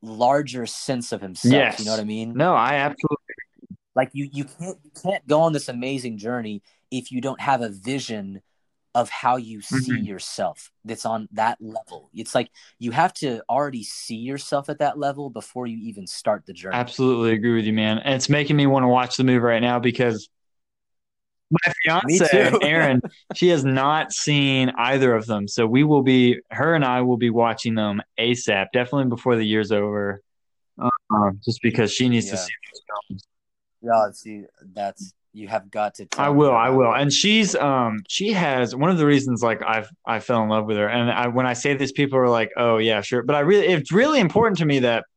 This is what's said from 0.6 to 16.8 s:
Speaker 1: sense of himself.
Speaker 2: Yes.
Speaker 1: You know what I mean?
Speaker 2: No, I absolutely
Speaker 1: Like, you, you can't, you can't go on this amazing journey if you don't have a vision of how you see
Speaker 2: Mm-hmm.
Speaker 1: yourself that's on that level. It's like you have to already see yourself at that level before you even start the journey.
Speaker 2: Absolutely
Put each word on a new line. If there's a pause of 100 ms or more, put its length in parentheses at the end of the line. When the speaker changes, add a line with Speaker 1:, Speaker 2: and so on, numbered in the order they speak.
Speaker 1:
sense
of
himself.
Speaker 2:
Yes.
Speaker 1:
You
know
what
I
mean?
Speaker 2:
No,
I
absolutely (760)
Speaker 1:
Like,
you,
you
can't,
you (120)
can't
go
on
this
amazing
journey (300)
if
you
don't
have
a
vision (540)
of
how
you
see
Speaker 2:
Mm-hmm.
Speaker 1:
yourself (140)
that's
on
that
level.
It's
like (260)
you
have
to
already
see
yourself
at
that
level
before
you
even
start
the
journey.
Speaker 2:
Absolutely